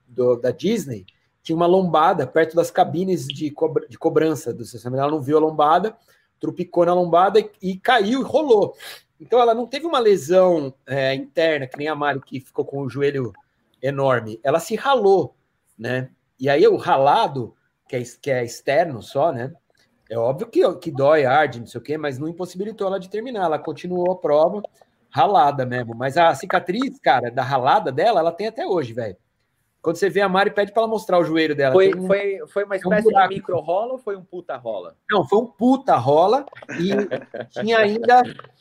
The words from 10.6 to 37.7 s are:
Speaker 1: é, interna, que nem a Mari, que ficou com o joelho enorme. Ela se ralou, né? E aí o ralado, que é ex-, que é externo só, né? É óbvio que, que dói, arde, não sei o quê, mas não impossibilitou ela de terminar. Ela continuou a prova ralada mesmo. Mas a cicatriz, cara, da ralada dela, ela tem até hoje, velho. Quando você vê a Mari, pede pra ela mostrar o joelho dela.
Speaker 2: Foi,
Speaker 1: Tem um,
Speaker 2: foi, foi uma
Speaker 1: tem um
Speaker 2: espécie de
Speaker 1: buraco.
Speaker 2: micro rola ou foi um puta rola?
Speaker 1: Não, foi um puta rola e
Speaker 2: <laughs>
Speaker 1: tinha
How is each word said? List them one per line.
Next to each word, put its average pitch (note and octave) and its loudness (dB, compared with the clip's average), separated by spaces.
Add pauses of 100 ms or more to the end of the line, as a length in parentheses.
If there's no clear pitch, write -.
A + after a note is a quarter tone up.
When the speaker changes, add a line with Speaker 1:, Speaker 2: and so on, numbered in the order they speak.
Speaker 1:
é, C3+ -2
interna, D3 -2
que - -14
nem D3 -6
a D#3 -4
Mari, C#3+ -2
que C#3 -12
ficou - -6
com C#3 -10
o C3+ -6
joelho C#3 -4 (500)
enorme. B2+ -2
Ela D3 0
se A3 -6
ralou, G3 2 (420)
né? B2+ -6 (280)
E C3 -2
aí D#3 6
o G4+ 4
ralado, D3 0 (320)
que - -10
é B2 -4
ex-, A#2+ -12
que - -8
é B2 -2
externo C#3 -2
só, D3+ -2
né? C3 -8 (560)
É A2+ -6
óbvio C#3 -2
que, F4 2 (160)
que - -10
dói, C#3 2
arde, C3+ 2
não G#2+ -16
sei - -12
o - -12
quê, D3+ -6
mas D3 -6
não D3+ -8
impossibilitou F#3 -8
ela F#3+ -4
de F3+ -14
terminar. A3 -6
Ela D#3 -2
continuou F3 -4
a F#3 -2
prova E3 2 (480)
ralada D3 2
mesmo. A#2+ -6
Mas C3 -4
a E3 4
cicatriz, F#3+ -4
cara, B2 0
da B2+ -4
ralada C#3 0
dela, F3 2
ela E3 0
tem G3 -6
até A3+ -8
hoje, D#3+ -2
velho. A2 -8 (680)
Quando E3+ -2
você F#3+ -2
vê E3+ -2
a G3+ 2
Mari, F#3+ 2
pede G3+ -2
pra A3+ 2
ela A3+ -2
mostrar G3+ -2
o F3 2
joelho D#3 0
dela. C#3 2
Speaker 2:
Foi, F#3+ 6
Speaker 1:
Tem F#3 -6
um, F#3 -6
Speaker 2:
foi, G3 -2
foi G3+ -4
uma G3+ -6
Speaker 1:
tem F3+ -6
um - -2
Speaker 2:
espécie G#3+ 2
de G#3 6
Speaker 1:
buraco. F#3+ 4
Speaker 2:
micro F#3 -6
rola F#3+ -4
ou C4 -8
foi G3+ -8
um F3+ -20
puta E3 -14
rola? G#2 -10 (120)
Speaker 1:
Não, G3+ 2
foi G3+ 2
um B3 0
puta B3 2
rola E3 2 (340)
e F3 -2
Speaker 2:
<laughs> C3+ -6
Speaker 1:
tinha A3+ 0